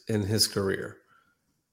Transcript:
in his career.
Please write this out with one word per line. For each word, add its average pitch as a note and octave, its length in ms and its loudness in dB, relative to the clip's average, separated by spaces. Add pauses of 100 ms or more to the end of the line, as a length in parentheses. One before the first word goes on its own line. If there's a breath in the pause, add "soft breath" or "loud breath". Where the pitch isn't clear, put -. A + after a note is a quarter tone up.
in G#2+ 160 0
his G2+ 240 2
career. F#2+ 500 -2 (760)